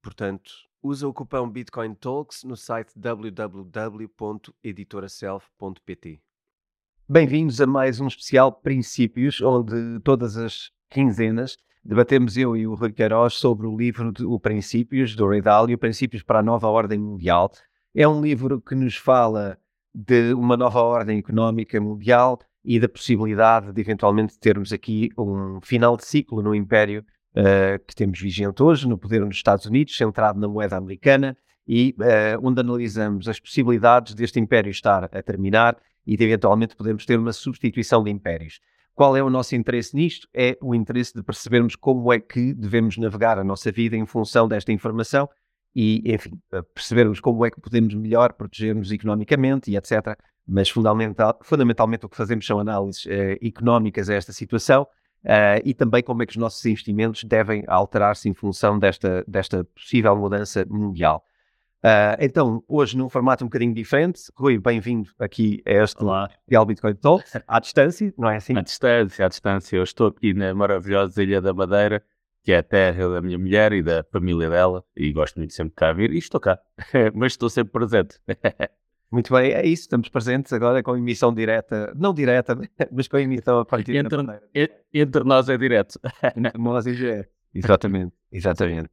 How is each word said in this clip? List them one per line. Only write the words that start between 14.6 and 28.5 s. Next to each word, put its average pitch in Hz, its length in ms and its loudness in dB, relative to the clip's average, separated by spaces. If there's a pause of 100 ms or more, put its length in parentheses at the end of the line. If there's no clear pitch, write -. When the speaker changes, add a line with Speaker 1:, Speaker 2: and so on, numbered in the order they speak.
Speaker 1:
do 107 120 2
Ray 101 140 2
Dalio, 110 360 4
Princípios 113 460 -4
para 110 160 2
a 107 40 2
Nova 113 240 0
Ordem 107 300 0
Mundial. 92 540 0 (420)
É 151 140 4
um 151 140 2
livro 131 380 -2
que - 140 -10
nos 131 220 -2
fala 110 600 2 (360)
de 117 400 4
uma 120 220 2
nova 120 260 2
ordem 113 360 0
económica 110 640 -2
mundial 120 580 2 (240)
e 117 160 0
da 117 80 2
possibilidade 107 840 2
de 107 80 -4
eventualmente 104 560 0
termos 101 340 0
aqui 110 460 -4
um 98 440 -6
final 120 360 2
de - 80 -16
ciclo 117 380 -2
no 107 100 0
império, 104 500 2 (300)
eh, 98 540 2
que - 80 -20
temos 98 240 -2
vigente 98 420 -4